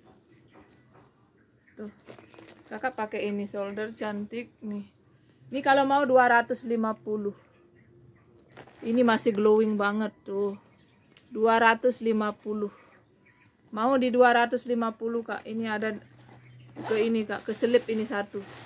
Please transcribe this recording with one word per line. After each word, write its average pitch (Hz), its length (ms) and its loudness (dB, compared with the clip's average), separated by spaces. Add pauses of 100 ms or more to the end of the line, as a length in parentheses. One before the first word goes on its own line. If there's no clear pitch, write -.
(1800)
Tuh. 214 160 -14 (720)
Kakak 254 320 -6
pakai 214 320 -4
ini 202 160 -4
solder 202 480 -8
cantik 214 640 -8
nih. 208 320 -12 (640)
Ini 277 80 -4
kalau 277 240 4
mau 277 160 2
dua 254 240 6
ratus 240 400 2
lima 220 320 -2
puluh. 208 400 -6 (1400)
Ini 240 240 4
masih 220 320 2
glowing 214 400 4
banget 208 320 0 (160)
tuh. 202 320 -4 (720)
Dua 226 320 2
ratus 226 400 2
lima 214 320 0
puluh. 208 400 -8 (960)
Mau 233 240 0
di 254 160 2
dua 240 240 6
ratus 240 320 0
lima 233 240 -2
puluh, 226 320 -6
Kak. 220 240 -10
Ini 220 240 -6
ada 214 240 -4 (960)
ke 220 160 2
ini, 226 160 0
Kak, 208 240 -8
ke 220 80 -6
selip 240 320 2
ini 220 160 -2
satu. 202 400 -6 (240)